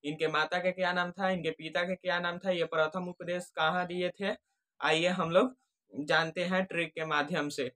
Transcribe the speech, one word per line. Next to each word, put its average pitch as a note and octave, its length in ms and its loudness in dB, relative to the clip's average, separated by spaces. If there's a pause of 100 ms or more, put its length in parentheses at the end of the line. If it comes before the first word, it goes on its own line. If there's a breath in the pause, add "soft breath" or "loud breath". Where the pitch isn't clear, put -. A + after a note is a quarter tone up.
इनके D3+ 240 -2
माता D#3 320 0
का F3+ 120 0
क्या F3+ 220 0
नाम F3 180 -2
था, F#3+ 180 0
इनके E3 220 0
पिता D#3+ 320 -4
का F#3 100 -2
क्या F3 260 -2
नाम F3 180 -2
था, F#3 140 -2
ये E3+ 140 2
प्रथम D#3+ 440 0
उपदेश F3+ 460 -6
कहाँ F3 320 2
दिए F3+ 240 -2
थे। G3 240 -4 (460)
आइए D#3+ 280 4
हम F3 220 0
लोग A#3+ 240 6 (380)
जानते D#3+ 500 0
हैं F#3 220 2
trick E3 280 -2
के D#3+ 120 -4
माध्यम D3 440 0
से। B2+ 260 -4